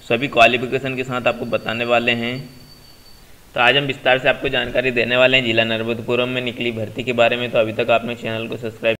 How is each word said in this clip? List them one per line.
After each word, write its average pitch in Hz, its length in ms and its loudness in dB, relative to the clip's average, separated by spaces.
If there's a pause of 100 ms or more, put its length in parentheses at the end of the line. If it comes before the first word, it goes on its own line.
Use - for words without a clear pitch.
सभी 120 180 0
qualification 123 680 2
के 127 80 -4
साथ 123 240 -2
आपको 120 180 -2
बताने 113 400 -4
वाले 120 260 2
हैं। 120 380 -4 (1040)
तो 127 60 2
आज 123 160 6
हम 143 60 0
विस्तार 131 360 2
से 135 100 2
आपको - 200 0
जानकारी 127 420 0
देने 120 260 0
वाले 127 200 6
हैं 131 80 2
जिला 113 180 2
नर्मदापुरम 113 680 -2
में 127 120 -4
निकली 120 300 -4
भर्ती 110 320 -8
के 123 100 -4
बारे 117 240 4
में। 123 140 -4
तो 117 80 2
अभी 110 140 2
तक 120 180 -2
आपने 117 240 0
channel 113 320 -6
को 113 100 -8
subscribe 113 420 -2